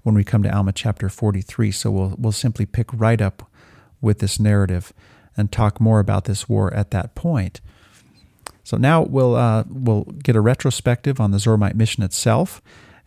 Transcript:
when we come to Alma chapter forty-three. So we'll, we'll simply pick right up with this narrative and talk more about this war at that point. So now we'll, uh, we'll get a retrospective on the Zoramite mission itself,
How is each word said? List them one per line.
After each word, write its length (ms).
when 100
we 120
come 180
to 100
Alma 200
chapter 340
forty-three. 640
So 180
we'll, 280
we'll 160
simply 320
pick 260
right 300
up 280
with 180
this 220
narrative 500
and 120
talk 300
more 220
about 240
this 240
war 240
at 180
that 240
point. 460
So 140
now 240
we'll, 340
uh, 340
we'll 340
get 320
a 60
retrospective 800
on 120
the 80
Zoramite 340
mission 300
itself, 580